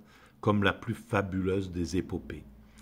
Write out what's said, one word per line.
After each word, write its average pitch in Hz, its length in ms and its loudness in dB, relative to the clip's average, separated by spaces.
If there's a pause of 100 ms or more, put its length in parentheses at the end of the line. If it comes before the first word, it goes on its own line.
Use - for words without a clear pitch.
(400)
comme 104 220 4
la 98 100 6
plus - 220 -4
fabuleuse 95 760 0
des 85 260 -2
épopées. 80 460 -4 (380)